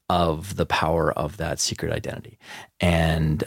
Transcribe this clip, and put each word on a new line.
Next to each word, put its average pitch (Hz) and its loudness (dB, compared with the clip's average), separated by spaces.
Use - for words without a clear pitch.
of 87 0
the 85 2
power 80 0
of - -4
that 78 -4
secret - -2
identity. - -8
And, 80 4